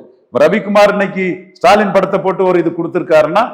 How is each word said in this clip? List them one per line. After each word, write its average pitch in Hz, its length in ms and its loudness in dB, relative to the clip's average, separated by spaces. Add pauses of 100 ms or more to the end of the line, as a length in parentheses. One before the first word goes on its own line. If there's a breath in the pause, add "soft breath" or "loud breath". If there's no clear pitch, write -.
(220)
இப்ப 135 260 0
ரவிக்குமார் 202 420 2
இன்னைக்கு 190 640 -6
ஸ்டாலின் 202 380 2
படத்தை 190 280 0
போட்டு 185 240 -2
ஒரு 180 160 2
இது 165 100 -2
கொடுத்திருக்காருன்னா 165 760 0 (100)